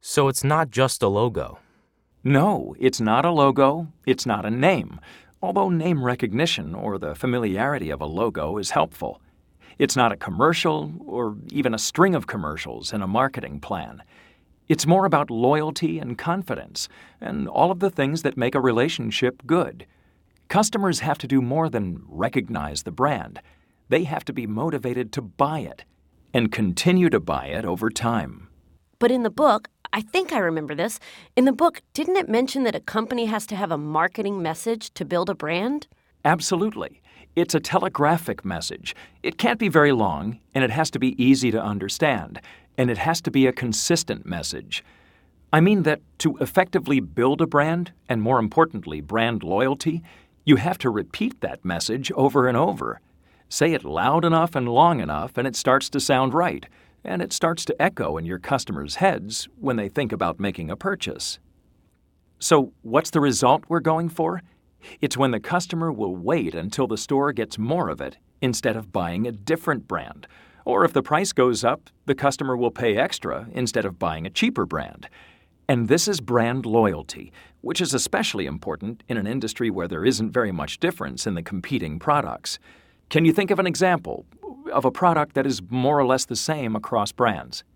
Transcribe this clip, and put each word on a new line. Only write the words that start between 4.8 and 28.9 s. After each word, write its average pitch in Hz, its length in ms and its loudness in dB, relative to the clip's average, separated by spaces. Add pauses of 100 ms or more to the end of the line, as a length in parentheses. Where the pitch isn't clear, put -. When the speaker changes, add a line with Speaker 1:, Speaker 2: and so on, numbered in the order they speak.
Speaker 2:
although 190 280 0
name 160 360 2
recognition 123 720 0
or 101 240 -4
the 76 160 -6
familiarity 117 760 -2
of 69 100 -4
a 76 60 -4
logo 82 520 -2
is 95 120 -6
helpful. - 500 -2 (580)
It's - 160 2
not 120 160 4
a 101 60 -4
commercial 151 760 0 (120)
or 113 300 -6 (160)
even 131 220 0
a 110 40 -4
string 180 360 2
of 131 120 -2
commercials 76 680 -8
in 104 100 -4
a 95 40 -4
marketing 120 540 -2
plan. 73 420 -10 (680)
It's 147 180 2
more 185 180 6
about 147 260 2
loyalty 151 720 0
and 120 180 -8
confidence - 680 -6 (320)
and - 260 -6
all 165 240 2
of 180 100 -2
the 196 100 2
things 147 320 0
that - 140 -2
make 123 180 0
a 139 60 2
relationship 123 840 0
good. 156 400 0 (600)
Customers 196 520 2
have 147 180 -2
to 131 100 -8
do 135 140 4
more 151 260 0
than 95 400 -4
recognize 82 720 -4
the - 80 -8
brand. 95 500 -2 (480)
They 160 160 2
have 156 200 -6
to - 80 -8
be 123 140 -6
motivated 123 680 -4
to 131 100 -6
buy 139 380 -2
it 76 240 -12 (480)
and 117 180 2
continue 160 600 4
to 101 100 2
buy 69 280 -4
it 73 160 -6
over 92 260 -2
time. 110 580 -4 (500)